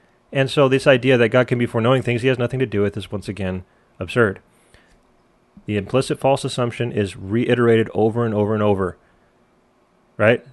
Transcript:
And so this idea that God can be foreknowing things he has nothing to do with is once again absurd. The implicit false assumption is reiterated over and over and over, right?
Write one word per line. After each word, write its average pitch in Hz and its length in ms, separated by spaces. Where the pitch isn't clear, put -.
And 135 160
so 139 200
this 135 180
idea 131 320
that 117 120
God 127 180
can 123 100
be 120 80
foreknowing 120 360
things 120 200
he 131 60
has 127 100
nothing 120 220
to 135 60
do 104 160
with 101 140
is 101 140
once 98 180
again 92 360
absurd. 98 420
The 104 100
implicit 127 420
false 135 260
assumption 120 480
is 101 240
reiterated 113 800
over 113 300
and 110 100
over 104 200
and 107 80
over, 98 340
right? 110 360